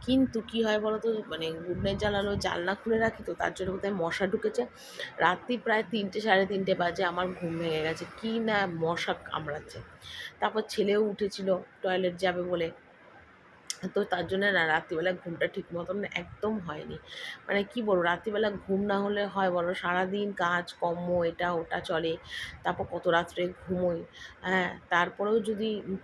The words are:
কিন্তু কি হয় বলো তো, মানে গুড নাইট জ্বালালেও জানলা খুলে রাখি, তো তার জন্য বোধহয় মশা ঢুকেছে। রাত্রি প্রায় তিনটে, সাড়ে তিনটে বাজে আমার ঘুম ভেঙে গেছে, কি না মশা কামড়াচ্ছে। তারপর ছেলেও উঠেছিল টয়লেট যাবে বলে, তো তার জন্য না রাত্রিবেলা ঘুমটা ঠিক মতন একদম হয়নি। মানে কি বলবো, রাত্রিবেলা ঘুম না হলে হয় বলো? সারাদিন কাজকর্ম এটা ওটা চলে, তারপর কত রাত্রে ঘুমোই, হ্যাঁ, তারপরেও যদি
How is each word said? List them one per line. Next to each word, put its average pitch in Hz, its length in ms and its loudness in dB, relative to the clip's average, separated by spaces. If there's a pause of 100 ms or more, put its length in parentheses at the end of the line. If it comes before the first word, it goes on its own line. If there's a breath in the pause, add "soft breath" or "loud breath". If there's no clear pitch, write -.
কিন্তু 254 340 4
কি 226 220 -2
হয় 214 160 4
বলো 214 200 0
তো, 214 300 0
মানে 160 240 -4
গুড 180 320 -4
নাইট 196 140 0
জ্বালালেও 202 380 2
জানলা 180 380 0
খুলে 226 240 0
রাখি, 226 240 2
তো 175 120 -6
তার 170 200 0
জন্য 185 180 -2
বোধহয় 196 180 -2
মশা 165 360 0
ঢুকেছে। 214 400 0 (520 loud breath)
রাত্রি 180 380 2
প্রায় 220 340 2
তিনটে, 208 300 -2
সাড়ে 196 260 6
তিনটে 190 280 2
বাজে 180 300 2
আমার 175 240 2
ঘুম 170 300 -4
ভেঙে 160 240 0
গেছে, 160 220 -2 (160)
কি 226 180 -2
না 214 280 2
মশা 170 460 0
কামড়াচ্ছে। - 680 -6 (600 loud breath)
তারপর 208 280 0
ছেলেও 208 400 2
উঠেছিল 196 480 0 (260)
টয়লেট 185 340 0
যাবে 180 260 0
বলে, 170 280 0 (1200)
তো 202 100 2
তার 175 220 -2
জন্য 190 180 0
না 185 220 4
রাত্রিবেলা 165 460 2
ঘুমটা 170 340 -2
ঠিক 175 180 -4 (100)
মতন 180 300 -4 (100)
একদম 202 440 -4
হয়নি। 156 400 -8 (500 loud breath)
মানে 202 140 2
কি 220 200 -4
বলবো, 190 200 4
রাত্রিবেলা 202 480 2
ঘুম 196 300 -2
না 202 200 2
হলে 202 260 0
হয় 190 240 2
বলো? 175 240 0
সারাদিন 190 580 0
কাজকর্ম 175 880 0
এটা 170 300 0
ওটা 170 280 -2
চলে, 165 360 0 (460 loud breath)
তারপর 180 280 -2
কত 175 180 -2
রাত্রে 175 400 2
ঘুমোই, 180 560 -2 (380 loud breath)
হ্যাঁ, 185 360 0 (100)
তারপরেও 185 520 2
যদি 214 420 -2 (220)